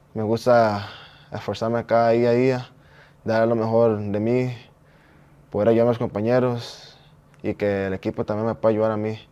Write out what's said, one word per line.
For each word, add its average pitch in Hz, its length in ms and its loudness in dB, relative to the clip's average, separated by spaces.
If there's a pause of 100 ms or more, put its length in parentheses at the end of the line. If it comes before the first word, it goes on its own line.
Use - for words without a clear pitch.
(140)
me 110 100 -6
gusta 110 640 2 (460)
esforzarme 110 520 -4
cada 117 260 4
día 117 180 4
a - 20 4
día, 127 380 0 (560)
dar 110 200 2
lo 117 100 0
mejor 113 440 2
de 104 220 -4
mí, 123 360 -2 (920)
poder 104 180 0
ayudar 117 200 4
a - 20 2
mis 120 100 -2
compañeros 120 1000 -4 (440)
y 101 120 -6
que 98 340 -2
el 95 60 -4
equipo 101 300 -6
también 107 240 -4
me 110 80 -4
pueda 110 160 2
ayudar 110 200 0
a 110 40 -2
mí. 107 240 -6 (120)